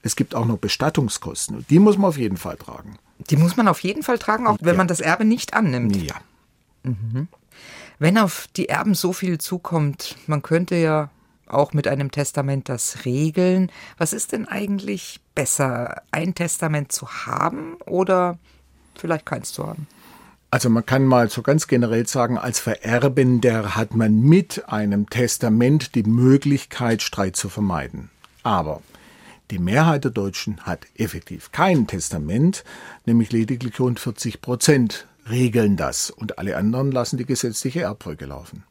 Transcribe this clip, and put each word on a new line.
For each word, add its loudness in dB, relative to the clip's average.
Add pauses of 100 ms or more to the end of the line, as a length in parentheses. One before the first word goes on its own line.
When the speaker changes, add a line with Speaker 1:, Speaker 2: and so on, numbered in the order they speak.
Speaker 1:
es -4
gibt -2
auch 0
noch 0
Bestattungskosten. -4
Die 8
muss 8
man 2
auf -2
jeden -2
Fall -8
tragen. -18 (340)
Speaker 2:
Die 4
muss 4
man 4
auf 2
jeden -2
Fall 0
tragen, 0
auch 4
wenn 4
Speaker 1:
Ja. 4
Speaker 2:
man 4
das 0
Erbe 0
nicht 2
annimmt? 2
Speaker 1:
Ja. -4 (680)
Speaker 2:
Mhm. -4 (720)
Wenn 4
auf 0
die -4
Erben 2
so 0
viel -2
zukommt, -4 (100)
man -2
könnte 0
ja 2 (380)
auch 2
mit 0
einem -2
Testament -2
das -6
regeln. 2 (260)
Was -2
ist -6
denn -6
eigentlich -6 (160)
besser, -2
ein -2
Testament -2
zu -8
haben -4 (100)
oder 0 (580)
vielleicht -4
keins -8
zu -8
haben? -10 (640)
Speaker 1:
Also 0
man 2
kann 2
mal 4
so -8
ganz 0
generell 2
sagen, 0
als -4
Vererbender 2
hat -2
man 4
mit 4
einem 0
Testament 2
die 2
Möglichkeit, 2
Streit -2
zu -4
vermeiden. -4 (320)
Aber -2 (680)
die -4
Mehrheit 2
der 0
Deutschen -6
hat -8 (100)
effektiv -8
kein 2
Testament, -2 (400)
nämlich 2
lediglich -2
rund 0
vierzig -8
Prozent 2 (220)
regeln 4
das -4
und -10
alle -4
anderen 0
lassen -2
die -6
gesetzliche -4
Erbfolge -8
laufen. -14